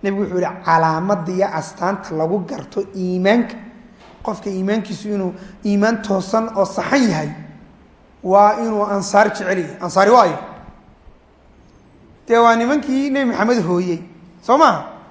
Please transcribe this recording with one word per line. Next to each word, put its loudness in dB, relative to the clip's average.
Nebigu -2
wuxuu -4
yidhi, -6
"Calaamadda 0
iyo 0
astaanta -6
lagu -2
garto -10
iimaanka, 0
qofka -8
iimaankiisu -4
inuu -4
iimaan 2
toosan -2
oo 2
saxan 0
yahay, -2
waa 6
inuu -2
ansaar 2
jecel -6
yahay." -6
Ansaari 2
waayo? 6
Dee, 2
waa 6
nimankii 0
Nebi 0
Maxamed 0
hooyey, -2
soo 2
maaha? 4